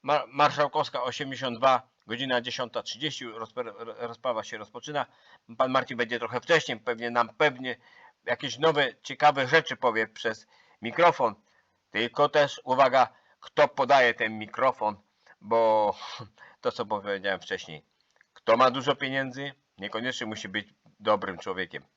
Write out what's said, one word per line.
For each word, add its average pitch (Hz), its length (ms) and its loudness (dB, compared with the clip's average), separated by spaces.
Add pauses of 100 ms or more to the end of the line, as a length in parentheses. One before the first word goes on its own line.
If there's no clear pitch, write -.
Ma-, 139 240 2
Marszałkowska 143 760 0
osiemdziesiąt 123 540 -6
dwa, 131 320 2 (180)
godzina 123 340 -2
dziesiąta 120 420 -8
trzydzieści, 131 420 -10
rozpra-, 113 520 -10
ro-, 113 200 -14
rozprawa 117 460 -6
się - 140 -12
rozpoczyna. 123 480 -8 (520)
Pan 131 140 2
Marcin 131 260 0
będzie 120 220 -2
trochę 117 220 -6
wcześniej, 147 380 0
pewnie 120 320 -4
nam 120 260 2
pewnie 131 400 0 (480)
jakieś 123 320 -4
nowe, 143 360 2 (100)
ciekawe 139 440 2
rzeczy 151 280 2
powie 110 320 0
przez - 400 -6 (340)
mikrofon. 120 540 2 (560)
Tylko 120 380 0
też 147 340 2
uwaga, 131 440 4 (320)
kto - 280 2
podaje 127 460 4
ten 110 240 -4
mikrofon, 107 580 -2 (460)
bo 110 520 2 (200)
<laughs> - 480 -20
to, 123 100 -2
co 117 140 -6
powiedziałem 98 540 -4
wcześniej, 85 460 -10 (480)
kto 113 240 2
ma 127 140 6
dużo 135 240 0
pieniędzy, 135 580 -6 (240)
niekoniecznie 120 500 -6
musi 107 220 -10
być 101 180 -6 (320)
dobrym 98 380 0
człowiekiem. 90 460 -8 (140)